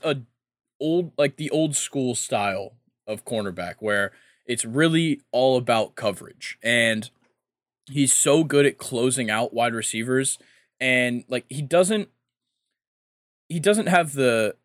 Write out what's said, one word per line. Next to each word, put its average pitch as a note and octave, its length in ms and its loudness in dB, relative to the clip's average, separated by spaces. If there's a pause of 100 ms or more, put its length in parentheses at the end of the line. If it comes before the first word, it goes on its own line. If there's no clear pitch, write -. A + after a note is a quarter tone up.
a C#3+ 140 -2 (640)
old, D#3+ 360 -2
like, C#3+ 200 0
the D3+ 140 -8
old D3+ 260 0
school B2+ 380 -2
style G2+ 580 -4 (340)
of G#2+ 180 -8
cornerback F2+ 560 -6
where G2+ 320 -2 (340)
it's A#2+ 180 -4
really D#3+ 560 2 (120)
all B2+ 240 4
about A#2 380 0
coverage. - 680 -8
And A#2 480 2 (760)
he's C3+ 260 0
so D3+ 320 4
good C#3+ 220 2
at - 120 -2
closing B2 520 -2
out A2 240 -2
wide A#2 200 0
receivers. A#2+ 640 -2 (420)
And, B2 480 0
like, B2+ 200 -4
he C#3 140 -8
doesn't, F#3 460 2 (1400)
he E3 120 -6
doesn't G3+ 260 2
have E3+ 280 4
the A#2 500 2